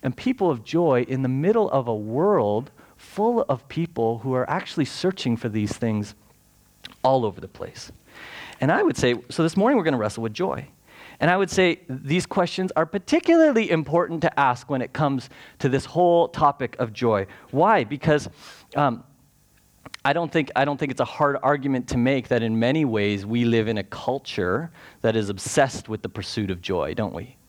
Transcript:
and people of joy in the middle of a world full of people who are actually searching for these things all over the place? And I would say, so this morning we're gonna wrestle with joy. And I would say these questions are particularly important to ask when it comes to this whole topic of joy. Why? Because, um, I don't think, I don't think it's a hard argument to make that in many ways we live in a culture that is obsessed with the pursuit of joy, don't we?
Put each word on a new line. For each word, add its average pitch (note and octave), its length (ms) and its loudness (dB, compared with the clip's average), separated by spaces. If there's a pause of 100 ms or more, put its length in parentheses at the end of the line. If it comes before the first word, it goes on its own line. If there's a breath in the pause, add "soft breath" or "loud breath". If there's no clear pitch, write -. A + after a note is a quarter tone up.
and C3 140 -4
people A3+ 340 0
of A#2 140 -2
joy D3+ 440 2
in C3 120 -2
the C3 80 0
middle F#3 440 2
of B2+ 160 0
a A#2 60 0
world A2+ 760 0 (260 soft breath)
full A3+ 460 -2
of - 260 -4
people A#2 520 -2
who C3 120 -4
are B2+ 160 0
actually E3 380 -2
searching F3+ 500 -2
for A#2+ 140 -6
these G#2 240 -2
things G#2+ 400 -2 (880)
all C3 220 4
over F2+ 160 -6
the F#2+ 60 -14
place? - 440 -16 (720 loud breath)
And C#3+ 100 2
I A3+ 100 2
would F4+ 140 2
say, B2 200 2 (120)
so - 140 -2
this E3 160 0
morning A#3 180 4
we're G3 80 2
gonna D3 140 0
wrestle G#2+ 240 -4
with A2+ 100 -4
joy. G#2+ 340 -4 (540 loud breath)
And D#3 100 4
I F3+ 60 4
would F#3+ 140 0
say F3+ 300 2 (100)
these C#3+ 340 -2
questions F#3 520 -2
are D#3+ 100 2
particularly D4 840 2
important E3 520 0
to - 180 0
ask B2+ 300 0
when C3+ 100 -2
it - 140 -8
comes C#3 340 -2 (300 loud breath)
to C#3+ 100 0
this C3 160 0
whole E3+ 440 4
topic C#3+ 500 0
of A2 160 -4
joy. G#2 320 2 (240 loud breath)
Why? F3 340 4
Because, C#3+ 460 0 (440 loud breath)
um, C3+ 300 0 (1000)
I C#3 80 2
don't E3 180 -2
think, D#3 240 0
I C3+ 100 4
don't C#3+ 140 -4
think C#3 140 -4
it's - 80 -4
a B2+ 40 2
hard C#3+ 380 0
argument C3+ 460 0
to B2+ 100 -2
make B2+ 300 0
that A#2+ 140 2
in A2+ 180 0
many C#3 240 2
ways G#2 420 0
we A#2 180 0
live A#2 220 4
in A2 100 -2
a G2 80 -4
culture B2+ 840 -4 (320 loud breath)
that A2+ 140 2
is G#2+ 120 0
obsessed B2 600 -2
with A2 140 -8
the - 60 -8
pursuit G2+ 420 -6
of F2 120 -6
joy, E2+ 320 -2
don't G#2 180 -4
we? - 240 -12 (120)